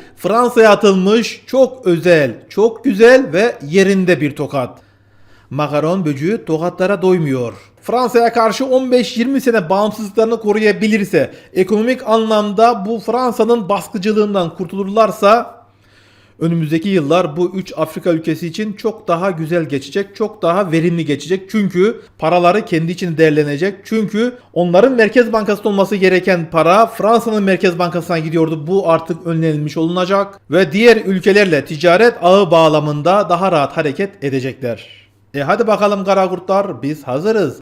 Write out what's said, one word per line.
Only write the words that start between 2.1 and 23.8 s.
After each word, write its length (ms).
çok 340
güzel 500
ve 220
yerinde 520
bir 140
tokat. 480
Makaron 560
böcüğü 400
tokatlara 560
doymuyor. 520
Fransa'ya 520
karşı 320
on 260
beş 260
yirmi 240
sene 280
bağımsızlıklarını 680
koruyabilirse, 920
ekonomik 540
anlamda 800
bu 140
Fransa'nın 720
baskıcılığından 840
kurtulurlarsa, 1080
önümüzdeki 500
yıllar 480
bu 180
üç 220
Afrika 320
ülkesi 380
için 260
çok 340
daha 240
güzel 320
geçecek, 520
çok 260
daha 300
verimli 340
geçecek. 440
Çünkü 520
paraları 480
kendi 260
içinde 260
değerlenecek. 640